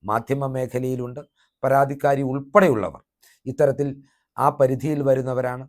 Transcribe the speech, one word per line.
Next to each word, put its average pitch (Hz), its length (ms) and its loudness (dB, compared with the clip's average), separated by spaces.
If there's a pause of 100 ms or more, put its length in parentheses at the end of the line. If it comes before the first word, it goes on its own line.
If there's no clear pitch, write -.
(100)
മാധ്യമ 135 440 -2
മേഖലയിലുണ്ട്. 127 680 -6 (380)
പരാതിക്കാരി 139 680 2
ഉൾപ്പെടെയുള്ളവർ 135 720 2 (500)
ഇത്തരത്തിൽ 139 380 0 (460)
ആ 131 120 2 (120)
പരിധിയിൽ 139 480 0
വരുന്നവരാണ്. 127 600 -2